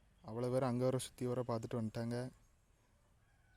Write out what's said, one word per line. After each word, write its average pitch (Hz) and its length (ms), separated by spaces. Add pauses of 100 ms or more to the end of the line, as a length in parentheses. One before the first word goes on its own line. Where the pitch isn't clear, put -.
(300)
அவ்வளோ 123 220
பேர் 127 100
அங்க 123 220
வர 127 140
சுத்தி - 280
வர 123 220
பார்த்துட்டு 117 260
வந்துட்டாங்க. 120 560 (1300)